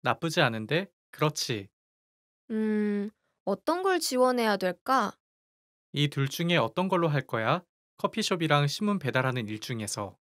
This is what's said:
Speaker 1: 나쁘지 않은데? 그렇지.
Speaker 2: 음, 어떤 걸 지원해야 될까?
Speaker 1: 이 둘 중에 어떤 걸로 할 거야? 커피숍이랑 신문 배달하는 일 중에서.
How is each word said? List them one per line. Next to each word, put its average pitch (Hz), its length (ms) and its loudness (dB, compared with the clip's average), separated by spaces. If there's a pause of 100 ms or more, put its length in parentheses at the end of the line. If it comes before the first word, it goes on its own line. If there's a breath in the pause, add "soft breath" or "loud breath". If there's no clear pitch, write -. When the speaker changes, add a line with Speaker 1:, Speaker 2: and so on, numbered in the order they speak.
Speaker 1:
나쁘지 156 400 0
않은데? 120 500 2 (200)
그렇지. 123 580 -2 (800)
Speaker 2:
음, 214 600 -2 (340)
어떤 311 380 -2
걸 370 160 2
지원해야 254 600 2
될까? 202 580 -2 (760)
Speaker 1:
이 147 160 0
둘 139 200 -2
중에 170 280 0
어떤 156 320 0
걸로 175 200 2
할 143 180 0
거야? 123 360 -2 (360)
커피숍이랑 165 680 0
신문 202 320 0
배달하는 127 500 -2
일 107 120 -8
중에서. 107 560 -6 (120)